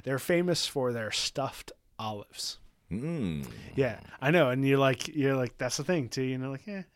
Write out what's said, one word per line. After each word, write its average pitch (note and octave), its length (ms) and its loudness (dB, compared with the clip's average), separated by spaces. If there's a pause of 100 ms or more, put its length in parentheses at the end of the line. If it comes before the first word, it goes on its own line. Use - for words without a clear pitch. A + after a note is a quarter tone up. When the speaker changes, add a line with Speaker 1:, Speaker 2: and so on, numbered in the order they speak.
Speaker 1:
They're C3 160 -2
famous F3 480 2
for B2+ 260 0
their A2+ 200 -4
stuffed - 580 -4 (300)
olives. - 580 -8 (320)
Speaker 2:
Mm. G2+ 560 -2 (300)
Speaker 1:
Yeah, B2 240 0 (200)
I C3+ 120 2
know. D#3+ 180 6
And C3+ 160 2
you're C#3 120 6
like, C3+ 300 4
you're C#3 280 2
like, B2+ 200 -2
"That's B2+ 200 -2
the D3 80 -4
thing D3+ 240 0
too," C3 140 -2
you C3 140 -2
know, C3 140 -4
like, C3+ 160 -10
"Eh, G3 160 -8 (140)